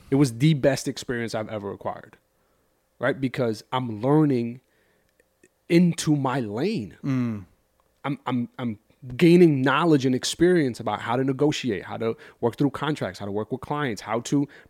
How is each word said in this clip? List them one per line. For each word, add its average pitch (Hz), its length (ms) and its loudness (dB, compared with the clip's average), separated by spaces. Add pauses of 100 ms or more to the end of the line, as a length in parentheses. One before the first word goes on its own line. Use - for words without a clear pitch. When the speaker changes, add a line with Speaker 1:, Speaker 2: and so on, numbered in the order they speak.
(100)
Speaker 1:
It 135 60 2
was 131 220 2
the 156 160 6
best 135 340 0
experience 117 460 -6
I've 107 140 -6
ever 101 240 -6
acquired, 98 440 -12 (800)
right? 135 200 -2
Because 120 440 -2 (100)
I'm 120 300 -4
learning 131 580 2 (1080)
into 170 480 4
my 135 240 -2
lane. 120 640 -4
Speaker 2:
Mm. 120 420 -4 (600)
Speaker 1:
I'm, 143 220 -4
I'm, 123 220 -2 (100)
I'm 120 200 -6 (380)
gaining 165 460 6
knowledge 143 420 2
and 131 100 2
experience 160 640 0
about 107 200 -4
how 117 160 -2
to 135 80 0
negotiate, 135 600 -2
how 107 120 -12
to 113 180 -4 (260)
work 117 180 -2
through 143 120 2
contracts, 139 500 -6
how 101 60 -12
to 101 60 -8
work 107 200 -6
with 123 100 -8
clients, 147 400 -4
how 110 200 -4
to 143 240 0 (240)